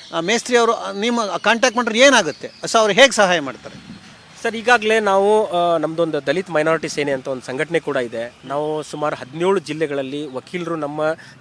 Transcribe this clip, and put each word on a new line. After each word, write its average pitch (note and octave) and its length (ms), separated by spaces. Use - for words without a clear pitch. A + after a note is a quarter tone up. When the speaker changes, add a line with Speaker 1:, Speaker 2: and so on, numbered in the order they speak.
Speaker 1:
ಆ, E3 60
ಮೇಸ್ತ್ರಿ A3 360
ಅವರು, A#3 160
ಆ, F#3+ 200
ನಿಮ್ಮ A3+ 340
ಕಾಂಟ್ಯಾಕ್ಟ್ G#3 500
ಮಾಡಿದ್ರೆ A3 220
ಏನಾಗುತ್ತೆ? A3+ 520
So G3 140
ಅವ್ರು G#3+ 140
ಹೇಗೆ A#3 200
ಸಹಾಯ F3+ 280
ಮಾಡ್ತಾರೆ? - 480
Speaker 2:
ಸರ್, A3+ 140
ಈಗಾಗಲೇ A3 440
ನಾವು, G3+ 460
ಆ, F3 300
ನಮ್ದೊಂದು D#3+ 500
ದಲಿತ್ F3 240
ಮೈನಾರಿಟಿ D#3 380
ಸೇನೆ C#3+ 240
ಅಂತ C3 160
ಒಂದು C3 140
ಸಂಘಟನೆ C#3+ 380
ಕೂಡ C#3+ 160
ಇದೆ. A#2+ 380
ನಾವು D3+ 380
ಸುಮಾರು D3+ 340
ಹದಿನೇಳು E3 420
ಜಿಲ್ಲೆಗಳಲ್ಲಿ D3 680
ವಕೀಲರು, E3 500
ನಮ್ಮ D3+ 260